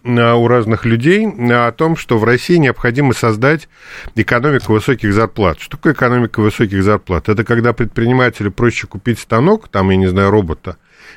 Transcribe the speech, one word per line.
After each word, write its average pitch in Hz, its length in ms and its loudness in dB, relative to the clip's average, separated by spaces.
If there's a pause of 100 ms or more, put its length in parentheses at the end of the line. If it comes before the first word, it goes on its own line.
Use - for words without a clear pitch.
а, 120 320 2
у 117 100 2
разных 113 400 0
людей, 151 400 2
а, 120 400 0
о 117 60 -2
том, 160 240 -2
что - 200 -2
в 107 80 2
России 123 320 2
необходимо 127 560 0
создать 123 560 -2 (460)
экономику 120 580 0
высоких 107 400 0
зарплат. 101 480 0
Что - 120 -16
такое - 220 -2
экономика 120 460 -2
высоких 104 440 0
зарплат? 95 440 -2
Это 107 160 0
когда 117 280 0
предпринимателю 117 800 -2
проще 117 340 -2
купить 107 320 -6
станок, 160 500 0
там, 95 220 0
я 95 60 2
не 95 100 2
знаю, 98 240 2
робота, 92 460 -2 (400)